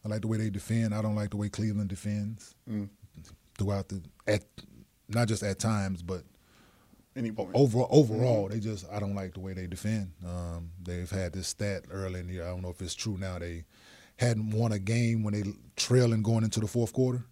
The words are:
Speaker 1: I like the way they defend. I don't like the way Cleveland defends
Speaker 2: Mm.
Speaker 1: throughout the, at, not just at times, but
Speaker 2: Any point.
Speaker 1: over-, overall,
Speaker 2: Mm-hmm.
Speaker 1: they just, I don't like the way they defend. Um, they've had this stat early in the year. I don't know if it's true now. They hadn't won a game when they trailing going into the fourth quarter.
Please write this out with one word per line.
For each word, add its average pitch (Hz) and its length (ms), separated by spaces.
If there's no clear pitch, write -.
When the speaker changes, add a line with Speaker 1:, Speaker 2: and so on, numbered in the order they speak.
Speaker 1:
I 110 40
like 107 140
the 107 60
way 110 100
they 110 120
defend. 110 440
I 107 80
don't 107 120
like 104 160
the 104 60
way 104 120
Cleveland 104 400
defends 104 640
Speaker 2:
Mm. 104 180
Speaker 1:
throughout 98 320
the, 95 140
at, 104 180
not 117 200
just 107 140
at 98 160
times, 98 440
but 87 200
Speaker 2:
Any 117 160
point. 101 220
Speaker 1:
over-, 127 360
overall, 117 540
Speaker 2:
Mm-hmm. 101 100
Speaker 1:
they 113 60
just, 101 300
I 104 100
don't 101 140
like 95 200
the 92 60
way 95 140
they 92 120
defend. 95 460
Um, 85 460
they've 87 280
had 92 220
this 92 160
stat 101 420
early 92 300
in 87 80
the 90 60
year. 87 100
I 87 40
don't 90 140
know 90 80
if 85 100
it's 90 140
true 107 240
now. 92 200
They 85 260
hadn't 110 340
won 110 220
a 104 60
game 113 440
when 104 120
they 104 80
trailing 117 460
going 113 220
into 110 160
the 107 80
fourth 117 240
quarter. 127 400